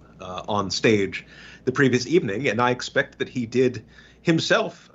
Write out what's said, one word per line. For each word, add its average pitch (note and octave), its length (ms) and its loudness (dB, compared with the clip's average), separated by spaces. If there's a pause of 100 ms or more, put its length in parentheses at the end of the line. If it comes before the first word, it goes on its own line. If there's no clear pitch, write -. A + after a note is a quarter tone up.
(200)
uh, F#2 280 -12
on G2+ 240 -2
stage G#2 540 2 (400)
the B2+ 60 2
previous B2+ 340 2
evening, C3+ 440 0
and A2 120 0
I B2 100 2
expect - 480 -4
that B2+ 100 -6
he B2 160 -6
did A#2+ 400 0 (360)
himself, F3 720 0